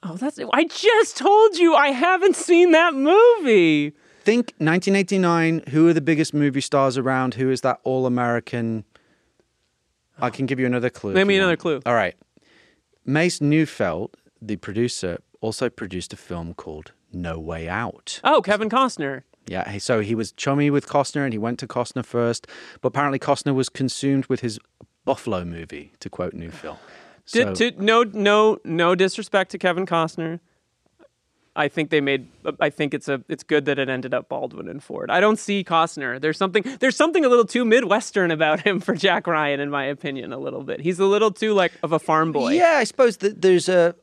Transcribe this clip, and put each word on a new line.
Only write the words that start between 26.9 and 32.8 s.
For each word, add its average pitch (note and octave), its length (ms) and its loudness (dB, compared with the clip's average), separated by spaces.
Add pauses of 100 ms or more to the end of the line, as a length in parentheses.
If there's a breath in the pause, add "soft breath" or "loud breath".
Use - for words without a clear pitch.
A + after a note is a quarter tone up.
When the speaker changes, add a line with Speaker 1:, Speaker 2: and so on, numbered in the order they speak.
Speaker 1:
Di-, A3+ 120 0
Speaker 2:
So G3 140 0
Speaker 1:
to, A3+ 220 0
no, A3 260 2
no, G#3 600 2
no E3+ 320 0
disrespect F#3+ 560 -2
to G3 60 -10
Kevin F3+ 280 -2
Costner. E3 540 -4 (1160)
I D3+ 120 0
think D3+ 240 -4
they D3+ 100 2
made, C#3 280 -2 (300)
I D3+ 120 0
think D3 240 -4